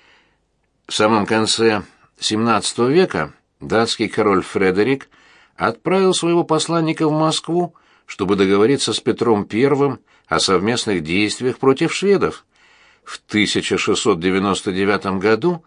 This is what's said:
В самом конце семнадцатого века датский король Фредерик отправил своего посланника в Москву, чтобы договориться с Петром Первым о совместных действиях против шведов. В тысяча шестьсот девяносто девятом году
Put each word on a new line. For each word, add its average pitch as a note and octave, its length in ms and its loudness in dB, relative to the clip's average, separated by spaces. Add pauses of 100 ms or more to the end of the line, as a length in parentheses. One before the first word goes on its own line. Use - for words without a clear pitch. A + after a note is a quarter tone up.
(880)
В - 60 -12
самом G#2+ 320 2
конце A2 580 0 (340)
семнадцатого A2+ 720 0
века C3 460 0 (260)
датский G#2+ 480 0
король G2 340 2
Фредерик G2+ 680 0 (480)
отправил F#3 560 0
своего E3+ 320 0
посланника D#3+ 640 0
в - 20 0
Москву, D#3+ 640 -2 (300)
чтобы G2 320 -2
договориться G#2 560 2
с - 80 -6
Петром A2 420 0
Первым C3+ 560 0 (280)
о D#2+ 120 0
совместных F#2+ 640 0
действиях G#2 540 -2
против C3+ 360 2
шведов. F3 520 0 (580)
В - 140 -16
тысяча G2+ 600 -2
шестьсот F#2+ 440 0
девяносто F#2+ 500 -2
девятом F#2+ 480 -2
году A2+ 480 0